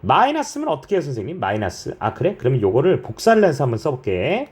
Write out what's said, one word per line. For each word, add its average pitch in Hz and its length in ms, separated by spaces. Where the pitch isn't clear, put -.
마이너스면 277 680
어떻게 160 280
해요, 175 60
선생님? 139 360
마이너스. 101 600
아, 110 160
그래? 196 240
그러면 127 240
요거를 127 400
복사를 220 420
해서 147 200
한번 117 140
써볼게. 135 720